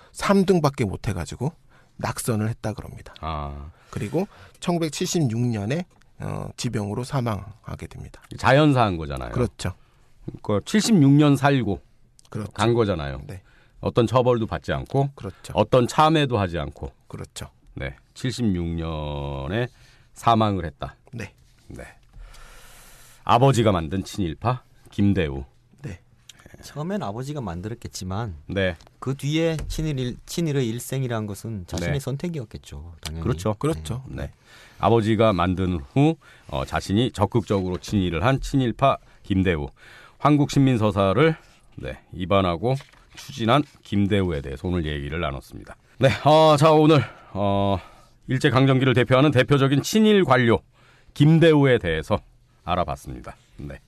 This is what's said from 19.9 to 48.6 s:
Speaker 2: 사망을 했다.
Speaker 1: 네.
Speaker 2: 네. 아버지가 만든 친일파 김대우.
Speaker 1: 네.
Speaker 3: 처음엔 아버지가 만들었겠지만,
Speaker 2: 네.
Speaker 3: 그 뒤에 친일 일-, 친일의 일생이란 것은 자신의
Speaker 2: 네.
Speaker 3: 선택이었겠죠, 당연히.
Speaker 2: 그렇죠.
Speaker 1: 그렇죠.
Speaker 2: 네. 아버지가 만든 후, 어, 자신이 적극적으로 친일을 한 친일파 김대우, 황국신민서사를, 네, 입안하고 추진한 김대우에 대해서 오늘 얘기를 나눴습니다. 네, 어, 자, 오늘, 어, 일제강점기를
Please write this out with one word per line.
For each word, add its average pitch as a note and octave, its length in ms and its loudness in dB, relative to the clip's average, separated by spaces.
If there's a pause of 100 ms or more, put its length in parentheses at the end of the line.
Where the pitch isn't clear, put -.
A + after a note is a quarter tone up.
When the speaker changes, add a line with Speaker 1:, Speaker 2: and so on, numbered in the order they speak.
Speaker 2:
사망을 G#2+ 520 0
했다. - 300 -12 (160)
Speaker 1:
네. A2+ 220 -14 (340)
Speaker 2:
네. - 160 -16 (1400)
아버지가 A#2 460 6
만든 F2 320 -2
친일파 G#2+ 600 -4 (260)
김대우. E2 540 0 (380)
Speaker 1:
네. G2+ 180 -14 (640)
Speaker 3:
처음엔 E3+ 420 -8
아버지가 C3 380 -8
만들었겠지만, F#2+ 960 -8 (120)
Speaker 2:
네. F#2 300 -2 (220)
Speaker 3:
그 C3+ 160 -6
뒤에 D#3 420 -2 (100)
친일 D3+ 320 -4
일-, B2 260 -6
친일의 C#3+ 440 -2
일생이란 A#2+ 560 -6
것은 G2+ 420 -10
자신의 F2 260 -4
Speaker 2:
네. C#3 60 -2
Speaker 3:
선택이었겠죠, C3+ 1040 -10
당연히. D#2+ 200 -8
Speaker 2:
그렇죠. G#2 340 -2
Speaker 1:
그렇죠. E2 520 -4
Speaker 2:
네. C#2 240 -10 (480)
아버지가 A2 540 4
만든 F2+ 460 0 (140)
후, D#3 220 4 (320)
어, C2 180 -4
자신이 G2+ 460 0
적극적으로 G2 680 -2
친일을 F2 460 -2
한 C3 160 2
친일파 C3 580 0 (260)
김대우, F2+ 440 0 (520)
황국신민서사를, C3 1160 2 (400)
네, B1+ 240 -12 (140)
입안하고 F#2+ 600 0 (400)
추진한 C3+ 480 0 (200)
김대우에 G2 580 0
대해서 C#2 260 -10
오늘 F2 180 -2
얘기를 D2 360 -6
나눴습니다. C#2 540 -10 (240)
네, C3 100 4 (160)
어, D#3 320 6
자, D#3+ 140 6
오늘, D#3 320 6 (280)
어, G2 480 0 (480)
일제강점기를 C3 680 2